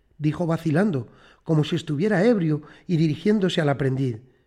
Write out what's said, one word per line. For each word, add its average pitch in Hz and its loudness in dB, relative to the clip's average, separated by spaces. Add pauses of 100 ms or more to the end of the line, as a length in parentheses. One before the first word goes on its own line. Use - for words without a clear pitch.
(160)
dijo 151 -2
vacilando, 160 0 (340)
como 156 0
si 175 -4
estuviera 156 0
ebrio 165 2 (240)
y 175 0
dirigiéndose 185 2
al 147 2
aprendiz. 131 -2 (240)